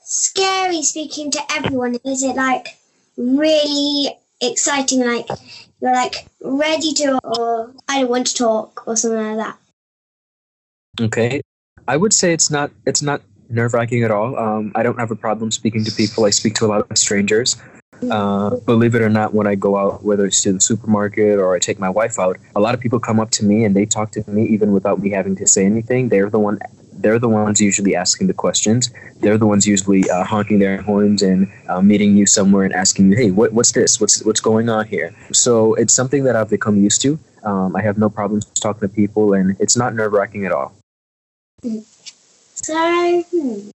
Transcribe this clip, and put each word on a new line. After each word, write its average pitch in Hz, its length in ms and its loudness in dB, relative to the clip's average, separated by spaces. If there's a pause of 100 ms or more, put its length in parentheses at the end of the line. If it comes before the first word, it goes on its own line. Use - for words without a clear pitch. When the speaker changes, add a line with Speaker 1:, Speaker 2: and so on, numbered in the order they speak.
Speaker 1:
scary 381 760 -2
speaking 294 480 -6
to 294 100 -4 (120)
everyone? 262 520 -4
Is 262 180 -4
it, 269 140 -2
like, 262 400 -4 (400)
really 285 1000 0 (240)
exciting, 269 640 -2
like, 240 240 -4 (540)
you're, 254 100 0
like, - 360 -4 (120)
ready 302 540 -2
to, 269 300 0
or 233 500 -4 (140)
"I 277 120 -2
don't 254 100 0
want 247 180 0
to - 60 -4
talk," 220 520 -2
or 226 80 -4
something 226 260 -2
like 214 180 -6
that? 208 200 -8 (1400)
Speaker 2:
Okay. 117 400 0 (480)
I 131 80 0
would 202 160 2
say 175 200 2
it's 160 160 0
not, 143 220 -2 (160)
it's 131 160 -2
not 143 180 -4 (280)
nerve-wracking 117 560 0
at 110 80 0
all. 117 260 -2
Um, 107 380 -4
I 113 80 0
don't 120 160 -2
have 117 100 -4
a 110 60 -6
problem 110 340 -4
speaking 110 340 -4
to 107 60 -6
people. 110 360 0
I 104 40 4
speak 107 260 0
to 113 100 0
a - 20 2
lot 104 200 0
of 110 80 -6
strangers. 107 600 0 (560)
Uh, 196 480 0
believe 117 340 2
it 117 80 2
or 110 60 2
not, 107 260 2
when 104 140 2
I 101 80 0
go 98 200 0
out, 98 280 -2
whether 101 200 2
it's 95 180 0
to 101 100 0
the 92 80 -2
supermarket 104 800 0
or 92 160 2
I - 20 0
take 98 220 -4
my 92 100 -2
wife 107 300 -2
out, 92 180 -2 (160)
a 104 60 0
lot 113 120 2
of 123 80 -4
people 123 200 -2
come 113 180 0
up 110 140 -2
to - 120 -2
me 104 200 4
and 101 100 2
they 101 120 4
talk 107 260 -4
to 107 180 -8
me 107 160 0
even 104 240 2
without 98 300 2
me 98 100 -2
having 95 240 -2
to 95 140 -4
say 98 180 2
anything. 113 420 0
They're 101 220 2
the 110 80 0
one 104 220 0 (420)
they're 107 160 2
the 120 100 0
ones 107 320 2
usually 98 340 2
asking 90 320 -2
the 92 80 0
questions. 107 560 0 (300)
They're 107 180 4
the 110 80 4
ones 101 200 4
usually, 98 440 2
uh, 90 140 0
honking 104 340 0
their 98 240 0
horns 104 400 2
and, 95 240 2 (220)
uh, 90 120 -2
meeting 101 360 6
you 101 100 6
somewhere 98 380 4
and 95 100 -2
asking 95 360 2
you, 101 60 4
"Hey, 120 140 2
what, 92 220 2
what's 117 200 2
this? - 280 2
What's, - 240 0
what's 107 160 0
going 113 280 0
on 110 180 0
here?" 85 280 -6 (180)
So 113 420 4
it's 110 200 2
something 131 300 0
that 120 120 2
I've 107 140 0
become 104 260 0
used 101 260 2
to. 147 160 0 (260)
Um, 95 320 -2
I 95 60 -2
have 104 160 -2
no 107 120 2
problems 104 360 -4
talking 104 420 -6
to - 40 -8
people, 104 400 2
and 95 280 2
it's - 160 0
not 123 180 -2
nerve-wracking 104 500 -2
at 90 80 -2
all. 71 200 -4 (1800)
Speaker 1:
So, 349 760 0
hmm. 220 480 -4